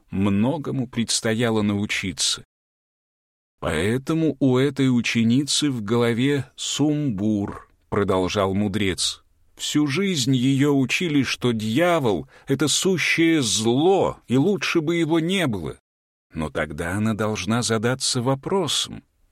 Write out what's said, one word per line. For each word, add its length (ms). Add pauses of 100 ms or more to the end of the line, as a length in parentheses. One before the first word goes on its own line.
(100)
многому 760
предстояло 760
научиться. 800 (1160)
«Поэтому 800
у 160
этой 320
ученицы 800
в 120
голове 760
сумбур», 1120 (220)
продолжал 640
мудрец. 680 (340)
«Всю 300
жизнь 480
ее 400
учили, 480
что 300
дьявол — 760 (200)
это 180
сущее 760
зло, 840
и 100
лучше 440
бы 160
его 240
не 260
было. 300 (580)
Но 160
тогда 460
она 180
должна 480
задаться 600
вопросом, 800 (280)